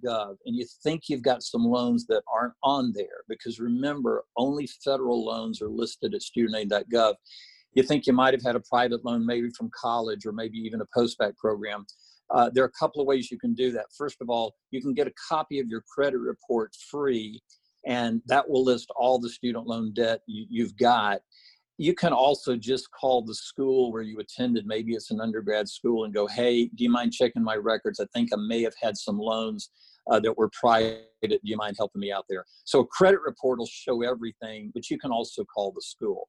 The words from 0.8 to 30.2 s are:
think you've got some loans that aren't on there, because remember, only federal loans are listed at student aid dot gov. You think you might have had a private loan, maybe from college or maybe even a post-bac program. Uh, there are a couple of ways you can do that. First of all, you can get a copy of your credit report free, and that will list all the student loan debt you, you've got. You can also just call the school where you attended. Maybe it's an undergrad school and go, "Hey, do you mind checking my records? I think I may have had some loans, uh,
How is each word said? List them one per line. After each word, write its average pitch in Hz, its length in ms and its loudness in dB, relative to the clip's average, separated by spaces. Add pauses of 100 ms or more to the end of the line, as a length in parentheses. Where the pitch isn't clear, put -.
think 156 260 -2
you've 135 140 -2
got 123 200 2
some 117 200 0
loans 120 440 2
that 110 160 2 (100)
aren't 120 300 -2
on 135 320 2
there, 98 340 -8
because 113 300 -8
remember, 120 680 -2 (100)
only 139 320 0 (160)
federal 127 400 0
loans 113 380 -6
are 107 80 -4
listed 113 460 -4
at - 80 -6
student 113 340 0
aid 104 120 -2
dot 104 220 2
gov. 113 220 6 (600)
You 131 100 8
think 139 240 0
you 131 60 6
might 131 200 6
have 131 80 0
had 123 140 0
a 113 60 -2
private 120 440 0
loan, 120 180 0
maybe 120 280 0
from 117 180 -10 (100)
college 113 460 -2
or 107 60 -6
maybe 110 260 -8
even 110 240 -6
a 104 40 -6 (100)
post-bac 117 420 0
program. 104 480 -4 (480)
Uh, 120 180 6
there 131 120 4
are 127 40 2
a - 120 -8
couple 156 220 0
of 139 60 0
ways 135 220 0
you 120 80 -10
can 120 160 -2
do 127 200 0
that. 110 120 -6 (100)
First 143 240 -8
of 123 120 -6
all, 113 240 -2 (160)
you 131 100 -6
can 135 140 -4
get 143 100 2
a 127 80 -8 (160)
copy 156 300 -2
of 127 80 -2
your 113 140 -6
credit 139 360 0
report 120 560 -4 (160)
free, 117 500 -2 (460)
and 117 400 -2
that 131 240 2
will 131 140 4
list 127 320 2
all 127 240 4
the 120 100 -4
student 117 380 -4
loan 113 260 -4
debt 113 320 0
you, 107 240 -10
you've 113 280 -2
got. 110 440 4 (560)
You 160 160 2
can 175 200 2
also 131 420 4
just 117 360 -4
call 127 300 2
the 110 140 -8
school 131 560 0
where 113 100 -4
you 107 180 -10
attended. 113 460 -2
Maybe 113 280 -2
it's - 180 -6
an 110 100 -4
undergrad 107 480 -2
school 113 360 0
and 107 80 -8
go, 104 120 2
"Hey, 120 440 2
do 113 140 -6
you 120 60 4
mind 120 240 2
checking 120 300 2
my 110 140 -2
records? 107 420 0
I 104 120 -2
think 120 220 0
I 107 40 0
may 113 260 -2
have 113 180 0
had 107 160 -2
some 104 220 -4
loans, 110 500 -4 (400)
uh, 110 120 6